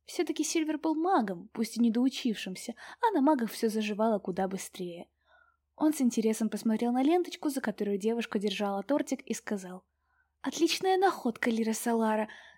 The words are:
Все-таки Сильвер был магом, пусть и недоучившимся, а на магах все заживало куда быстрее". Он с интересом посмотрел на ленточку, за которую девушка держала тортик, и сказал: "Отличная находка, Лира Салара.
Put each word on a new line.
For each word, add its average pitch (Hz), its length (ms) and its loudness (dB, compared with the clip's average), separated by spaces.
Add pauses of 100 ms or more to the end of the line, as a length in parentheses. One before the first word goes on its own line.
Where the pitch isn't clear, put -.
Все-таки 320 400 -2
Сильвер 311 340 0
был 320 160 0
магом, 240 580 0
пусть 226 240 -4
и 220 40 2
недоучившимся, 233 920 0 (260)
а 453 120 2
на 311 80 2
магах 262 300 4
все - 180 0
заживало 214 500 0
куда 190 300 -2
быстрее". 175 600 -10 (680)
Он 302 160 2
с - 80 -2
интересом 220 480 2
посмотрел 220 440 0
на 254 100 2
ленточку, 339 480 0
за 262 100 -4
которую 202 380 -2
девушка 220 400 -2
держала 196 440 -2
тортик, 285 400 0
и 226 120 -4
сказал: 185 500 -8 (560)
"Отличная 339 560 0
находка, 269 540 2
Лира 220 240 2
Салара. 220 540 0 (300)